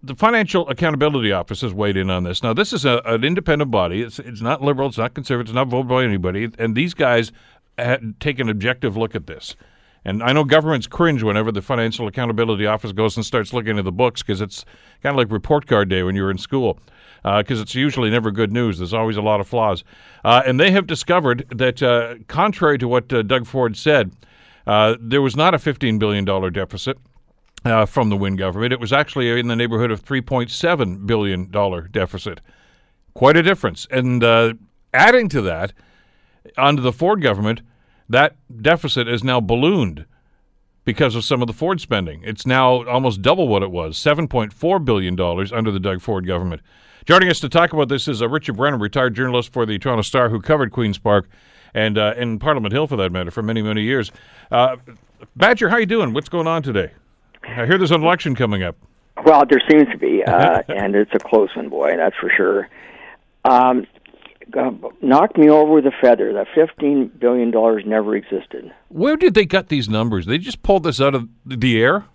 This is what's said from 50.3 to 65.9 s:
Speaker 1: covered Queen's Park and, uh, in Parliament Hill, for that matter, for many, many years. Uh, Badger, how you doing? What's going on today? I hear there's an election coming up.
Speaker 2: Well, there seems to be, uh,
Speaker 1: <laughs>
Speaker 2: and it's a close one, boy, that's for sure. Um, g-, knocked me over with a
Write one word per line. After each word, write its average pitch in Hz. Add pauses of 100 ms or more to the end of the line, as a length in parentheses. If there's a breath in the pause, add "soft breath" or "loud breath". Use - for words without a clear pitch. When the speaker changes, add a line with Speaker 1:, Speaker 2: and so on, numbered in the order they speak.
Speaker 1:
covered 143
Queen's 107
Park 101 (480 soft breath)
and, 107
uh, 107
in 117
Parliament 123
Hill, 147
for 143
that 95
matter, 90
for 113
many, 110
many 107
years. 120 (400 soft breath)
Uh, 127 (580)
Badger, 214
how 226
you 226
doing? 190
What's 143
going 165
on 165
today? 104 (520)
I 117
hear 180
there's 180
an 160
election 165
coming 107
up. 87 (500)
Speaker 2:
Well, 147
there 135
seems 151
to -
be, -
uh, 87
Speaker 1:
<laughs> -
Speaker 2:
and 98
it's 104
a -
close 107
one, 73
boy, 73
that's 82
for 90
sure. 98 (760 loud breath)
Um, 127 (680)
g-, 127 (120)
knocked 147
me 151
over 151
with 147
a 135